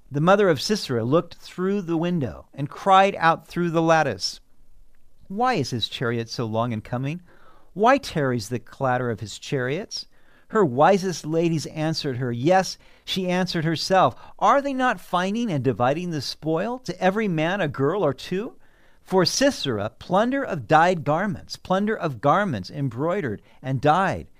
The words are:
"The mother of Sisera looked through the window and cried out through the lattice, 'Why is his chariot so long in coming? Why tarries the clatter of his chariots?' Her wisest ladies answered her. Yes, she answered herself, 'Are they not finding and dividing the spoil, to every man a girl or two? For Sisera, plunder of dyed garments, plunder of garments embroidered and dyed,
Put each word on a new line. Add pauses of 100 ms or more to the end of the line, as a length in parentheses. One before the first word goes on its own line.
(100)
"The
mother
of
Sisera
looked
through
the
window
and
cried
out
through
the
lattice, (880)
'Why
is
his
chariot
so
long
in
coming? (500)
Why
tarries
the
clatter
of
his
chariots?' (420)
Her
wisest
ladies
answered
her.
Yes, (280)
she
answered
herself, (240)
'Are
they
not
finding
and
dividing
the
spoil,
to
every
man
a
girl
or
two? (480)
For
Sisera,
plunder
of
dyed
garments,
plunder
of
garments
embroidered (200)
and
dyed, (120)